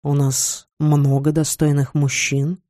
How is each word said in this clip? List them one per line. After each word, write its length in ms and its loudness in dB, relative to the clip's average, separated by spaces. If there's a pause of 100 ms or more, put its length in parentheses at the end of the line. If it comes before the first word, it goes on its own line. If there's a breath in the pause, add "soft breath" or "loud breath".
У 120 -2
нас 540 -2 (100)
много 540 2
достойных 600 0
мужчин 640 -2 (120)